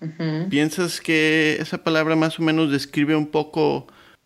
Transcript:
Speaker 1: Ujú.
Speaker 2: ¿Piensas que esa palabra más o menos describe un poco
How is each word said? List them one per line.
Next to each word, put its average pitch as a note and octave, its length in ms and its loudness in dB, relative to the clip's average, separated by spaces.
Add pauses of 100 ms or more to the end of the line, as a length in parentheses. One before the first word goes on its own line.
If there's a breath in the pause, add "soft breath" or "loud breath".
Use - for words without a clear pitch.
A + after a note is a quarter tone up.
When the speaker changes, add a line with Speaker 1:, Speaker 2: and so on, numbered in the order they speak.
Speaker 1:
Ujú. D#3+ 480 -6
Speaker 2:
¿Piensas D#3 520 -2
que D#3 580 2
esa - 240 -8
palabra D#3+ 320 2
más D#3+ 240 0
o E3 40 -2
menos D#3+ 280 2
describe C#3+ 440 0
un D3+ 120 0
poco D3+ 600 -2 (380 loud breath)